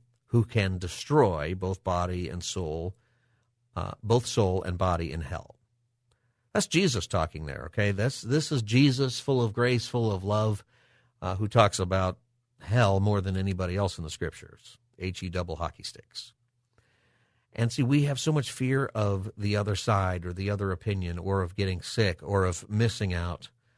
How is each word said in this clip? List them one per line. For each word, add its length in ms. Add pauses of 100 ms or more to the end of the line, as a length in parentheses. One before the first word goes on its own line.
(280)
who 160
can 340
destroy 760
both 300
body 460
and 120
soul, 540 (800)
uh, 160 (100)
both 220
soul 380
and 160
body 340
in 80
hell." 360 (1000)
That's 120
Jesus 400
talking 380
there, 220
okay? 260
That's, 300
this 280
is 120
Jesus, 580
full 220
of 100
grace, 340
full 240
of 140
love, 400 (560)
uh, 160
who 120
talks 300
about 380 (460)
hell 360
more 220
than 160
anybody 400
else 220
in 60
the 60
scriptures. 680 (200)
H 240
E 60
double 280
hockey 260
sticks. 500 (1300)
And 140
see, 100
we 200
have 180
so 120
much 200
fear 320 (100)
of 400
the 220
other 200
side 500
or 80
the 160
other 220
opinion 460
or 220
of 160
getting 240
sick 420
or 220
of 240
missing 460
out 340 (300)